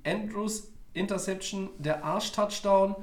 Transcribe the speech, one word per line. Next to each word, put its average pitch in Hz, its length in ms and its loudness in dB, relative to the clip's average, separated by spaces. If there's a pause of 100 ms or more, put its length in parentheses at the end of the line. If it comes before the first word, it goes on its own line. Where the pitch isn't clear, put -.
Andrews 208 640 -2 (260)
Interception, 190 760 -2 (100)
der 151 260 -2
Arsch-Touchdown, 202 960 4